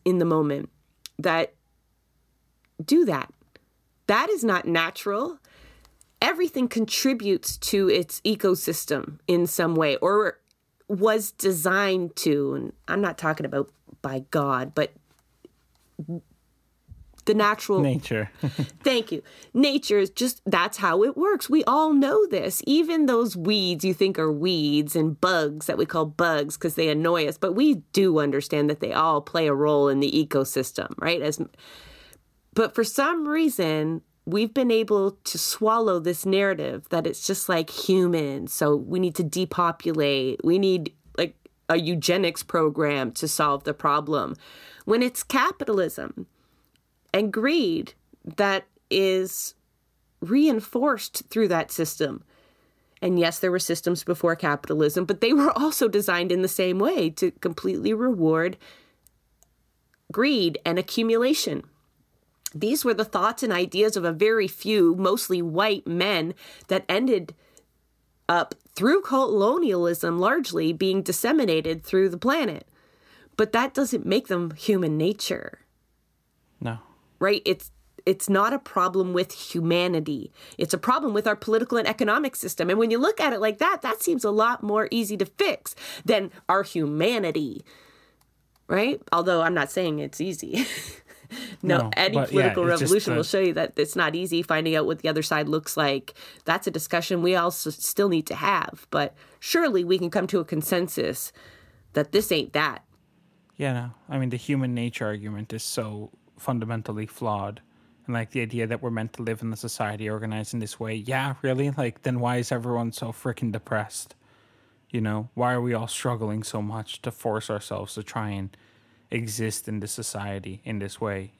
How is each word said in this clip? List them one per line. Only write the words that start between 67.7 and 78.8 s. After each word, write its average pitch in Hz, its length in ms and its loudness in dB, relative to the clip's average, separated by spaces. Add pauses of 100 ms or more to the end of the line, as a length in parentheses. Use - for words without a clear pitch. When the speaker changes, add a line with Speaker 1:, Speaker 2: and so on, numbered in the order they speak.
Speaker 1:
up, 170 260 2 (200)
through 302 280 4
colonialism, 202 1160 2
largely 180 540 2
being 185 300 0
disseminated 165 800 0
through 190 240 2
the 175 100 -6
planet. 254 480 -2 (680)
But 214 160 2
that 247 220 2
doesn't 254 320 0
make 196 220 2
them 175 240 -2
human 165 440 0
nature. - 640 -4 (1000)
Speaker 2:
No. 117 180 -6 (400)
Speaker 1:
Right? 196 260 0
It's, - 260 -4 (360)
it's 190 220 0
not 202 240 2
a 277 60 0
problem 185 540 0